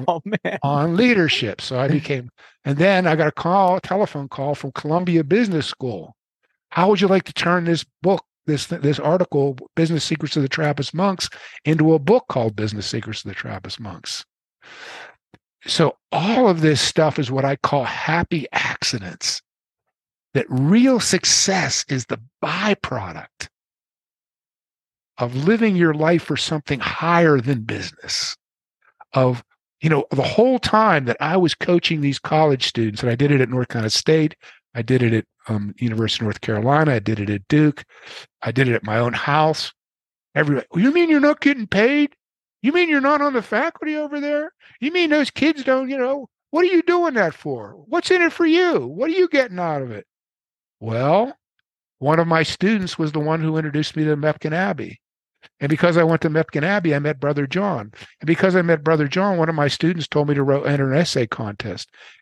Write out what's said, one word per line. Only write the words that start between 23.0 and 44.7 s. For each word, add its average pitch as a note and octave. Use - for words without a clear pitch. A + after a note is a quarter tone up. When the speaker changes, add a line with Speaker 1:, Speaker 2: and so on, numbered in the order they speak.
Speaker 1:
of A#2+
living G#3
your E3+
life D#3
for D3
something D3
higher E3
than A#2+
business, -
of, B2+
you D#3
know, D3+
the C3+
whole B3
time G#3
that A#2+
I D#3+
was F3
coaching E3
these C#3
college D#3
students, A2
and A#2+
I A2
did C#3+
it C#3+
at B2
North B2
Carolina A2
State, D#3
I A#2+
did B2
it A2+
at, A2
um, G#2
University A2+
of -
North G#2
Carolina, C3
I A2
did G#2
it G2+
at G2+
Duke, D3+
I A#2
did C3
it A#2+
at A2
my G#2+
own A#2+
house. D#3
Everybody, C#3+
"You A3
mean E4+
you're D4
not D4
getting C4
paid? C#4+
You C4
mean F4
you're C#4+
not C#4+
on C#4+
the A3+
faculty D4+
over D4
there? D4